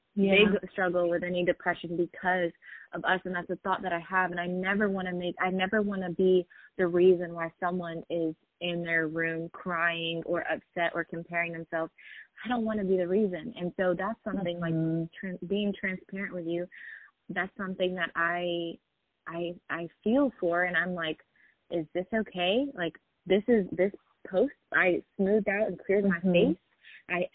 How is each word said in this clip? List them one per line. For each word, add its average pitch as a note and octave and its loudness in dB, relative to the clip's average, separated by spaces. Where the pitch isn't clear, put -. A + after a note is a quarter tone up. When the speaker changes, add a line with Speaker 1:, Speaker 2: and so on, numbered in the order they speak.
Speaker 1:
they G3+ 4
Speaker 2:
Yeah. G#3 6
Speaker 1:
g-, F#3 -8
struggle F3+ 2
with E3+ 0
any F3+ 0
depression F3 -2
because F3+ 0
of F3 -8
us, F#3 2
and F#3 -6
that's F3 -6
a F3 -4
thought F#3+ -2
that F#3 -4
I E3+ -2
have, F#3 0
and F3 -4
I F3 -4
never F#3+ 0
wanna F#3 -2
make, F3 -4
I F#3 0
never F#3+ 0
wanna F#3+ -2
be F#3 4
the F#3 2
reason F3 4
why E3 -6
someone F3 -4
is E3 -2
in F3 -4
their E3 2
room E3 -2
crying E3 -2
or E3+ -2
upset E3 -2
or E3+ -2
comparing E3+ -6
themselves. E3 -6
I - -8
don't A#3+ 0
wanna G#3+ -2
be F#3+ 2
the F3+ 0
reason. F3+ 0
And F3 -4
so F#3 2
that's F#3+ -4
something, F#3 -4
like, E3 0
Speaker 2:
Mm-hmm. D#3+ 0
Speaker 1:
tran-, F3+ -8
being G3+ 0
transparent F#3+ -8
with F3 -8
you, E3+ -2
that's F#3 -6
something F#3 -2
that E3+ -4
I, E3+ -2
I, E3+ -6
I E3 -6
feel C4 4
for, F3 2
and F3 -2
I'm F3+ 0
like, D#3+ -4
"Is E3 -4
this F#3 -2
okay? G#3+ 0
Like, E3+ -4
this F#3 4
is, A3 6
this F3+ 2
post, G3+ 2
I F3 4
smoothed G#3 2
out G#3 0
and F#3 -6
cleared G3 2
my F#3 2
Speaker 2:
Mm-hmm. F3+ 2
Speaker 1:
face. A3+ 6
I A#3 -2